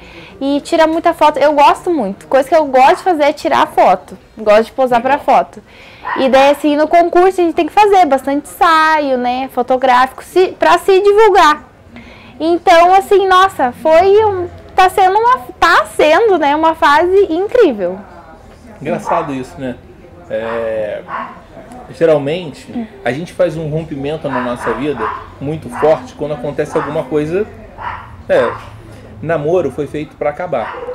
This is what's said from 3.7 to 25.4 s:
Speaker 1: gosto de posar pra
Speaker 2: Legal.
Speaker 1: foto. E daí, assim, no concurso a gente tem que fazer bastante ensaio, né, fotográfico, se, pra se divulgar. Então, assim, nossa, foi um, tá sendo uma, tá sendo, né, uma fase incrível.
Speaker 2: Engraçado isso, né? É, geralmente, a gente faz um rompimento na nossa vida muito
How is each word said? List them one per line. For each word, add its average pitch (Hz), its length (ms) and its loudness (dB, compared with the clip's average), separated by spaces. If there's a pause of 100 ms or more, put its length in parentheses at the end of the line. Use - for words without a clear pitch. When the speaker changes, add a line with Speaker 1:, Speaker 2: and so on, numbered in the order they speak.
Speaker 1:
gosto 214 280 2
de 220 60 -20
posar 247 300 0
pra 262 140 0
Speaker 2:
Legal. 285 100 -6
Speaker 1:
foto. 208 360 0 (560)
E 262 120 0
daí, 269 220 4
assim, 294 260 0
no 302 100 2
concurso 349 540 2
a - 20 2
gente 330 100 0
tem 320 140 -2
que - 60 -12
fazer 392 320 4
bastante 277 440 -2
ensaio, 311 680 0
né, 247 340 -4
fotográfico, 247 720 0
se, 359 300 0
pra 330 240 2
se 381 240 2
divulgar. 403 680 4 (720)
Então, 339 560 2
assim, 392 320 2
nossa, 370 440 2
foi 381 540 2
um, 370 240 -4 (260)
tá 370 140 4
sendo 381 280 2
uma, 480 200 2 (220)
tá 381 260 2 (100)
sendo, 370 440 2
né, 294 160 0
uma 320 180 0
fase 339 560 2
incrível. 311 680 0 (840)
Speaker 2:
Engraçado 165 500 -4
isso, 127 280 -10
né? 127 180 -10 (500)
É, 110 760 -6 (880)
geralmente, 160 1000 -4 (160)
a 123 60 -4
gente 160 200 -10
faz 170 240 -2
um 160 140 -8
rompimento 151 580 -8
na 131 140 -6
nossa 123 320 -6
vida 120 340 -6 (320)
muito 147 300 -10